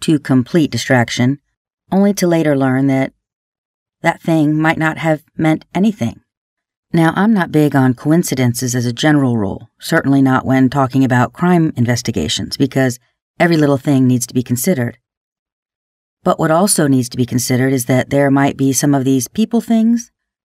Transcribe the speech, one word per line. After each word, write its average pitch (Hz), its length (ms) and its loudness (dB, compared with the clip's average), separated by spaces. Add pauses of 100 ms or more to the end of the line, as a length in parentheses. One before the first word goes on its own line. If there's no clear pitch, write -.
to 156 180 0
complete 135 500 0
distraction, 123 720 -2 (500)
only 196 240 2
to 185 140 -2
later 160 280 2
learn 135 300 0
that 135 260 -2 (880)
that 165 180 -2
thing 156 400 0
might 156 160 0
not 160 220 -4
have 156 260 -2 (140)
meant 156 260 0 (100)
anything. 185 460 -2 (720)
Now, 165 240 2
I'm 214 160 2
not 180 180 0
big 147 240 2
on 131 200 2
coincidences 127 840 -2
as 123 80 -2
a 120 80 -4
general 135 460 2
rule, 101 320 -6 (100)
certainly 139 400 0
not 131 240 2
when 131 240 2
talking 131 340 0
about 123 300 2
crime 175 440 2
investigations, 113 840 -4
because 131 420 -2 (400)
every 170 160 4
little 143 220 2
thing 131 280 2
needs 123 200 0
to - 80 -20
be 127 80 0
considered. 123 560 -4 (1200)
But - 160 0
what 156 120 0
also 170 360 2
needs 127 220 0
to - 80 -12
be 123 100 0
considered 127 460 -2
is 127 140 -4
that 127 240 -2
there 139 200 0
might 139 280 0
be 135 160 0
some 147 200 0
of 135 100 0
these 135 220 0
people 220 360 -2
things 226 500 0 (320)